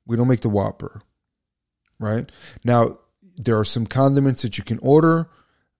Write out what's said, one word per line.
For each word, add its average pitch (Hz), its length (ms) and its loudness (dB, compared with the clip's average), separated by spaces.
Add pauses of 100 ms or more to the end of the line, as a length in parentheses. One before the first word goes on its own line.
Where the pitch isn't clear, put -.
We 117 100 -4
don't 120 120 0
make 123 140 0
the 117 60 -2
Whopper, 101 540 -4 (960)
right? 113 320 -6 (320)
Now, 120 360 2 (380)
there 113 220 0
are 107 60 0
some 113 220 -4
condiments 139 560 0
that 113 140 -6
you 101 60 -8
can - 160 -6
order 160 500 2 (520)